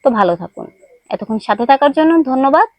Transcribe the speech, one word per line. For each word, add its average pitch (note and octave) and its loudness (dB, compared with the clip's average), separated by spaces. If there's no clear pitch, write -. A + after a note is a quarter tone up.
তো C#4 2
ভালো G3+ 0
থাকুন। - -16
এতক্ষণ A3 -6
সাথে A3 -4
থাকার C#4 4
জন্য D#4+ 2
ধন্যবাদ। C4+ 0